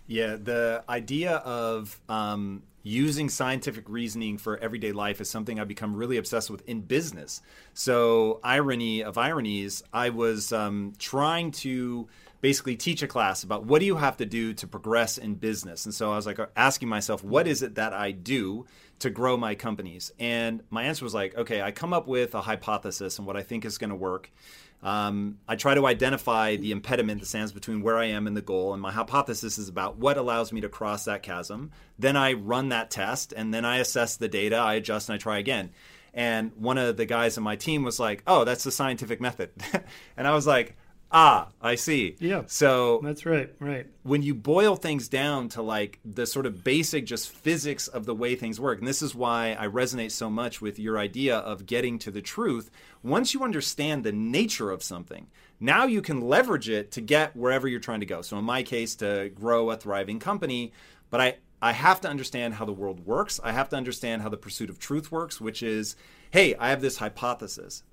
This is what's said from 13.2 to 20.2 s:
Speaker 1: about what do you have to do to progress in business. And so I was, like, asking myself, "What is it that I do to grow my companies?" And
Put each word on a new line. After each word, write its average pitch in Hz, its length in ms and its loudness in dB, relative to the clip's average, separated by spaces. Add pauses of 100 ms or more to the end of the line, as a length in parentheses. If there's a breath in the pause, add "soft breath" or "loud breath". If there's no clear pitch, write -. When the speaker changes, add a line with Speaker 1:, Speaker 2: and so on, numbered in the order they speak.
Speaker 1:
about 104 220 -4
what 147 140 6
do 196 60 4
you 190 120 2
have 143 200 2
to 120 80 -2
do 113 280 -2
to 104 140 -10
progress 110 500 2
in 104 180 -4
business. 92 500 -4
And 104 80 -8
so 107 200 -2
I - 20 0
was, 104 100 -2
like, 104 140 -4 (160)
asking 127 320 4
myself, 107 360 -2
"What 139 240 4
is 131 140 0
it 110 140 -4
that 107 180 -2
I 101 180 -2
do 104 540 -2 (340 soft breath)
to 127 100 -2
grow 123 260 2
my 110 200 0
companies?" 95 640 -8
And 117 500 -2